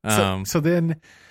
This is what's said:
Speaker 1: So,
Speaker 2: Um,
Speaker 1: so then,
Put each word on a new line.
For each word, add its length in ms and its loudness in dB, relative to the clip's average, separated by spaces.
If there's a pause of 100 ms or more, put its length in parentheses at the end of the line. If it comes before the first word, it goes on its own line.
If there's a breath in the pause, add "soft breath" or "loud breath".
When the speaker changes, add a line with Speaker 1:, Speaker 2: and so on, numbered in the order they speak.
Speaker 1:
So, 160 2
Speaker 2:
Um, 220 -2
Speaker 1:
so 140 -2
then, 400 0 (320 loud breath)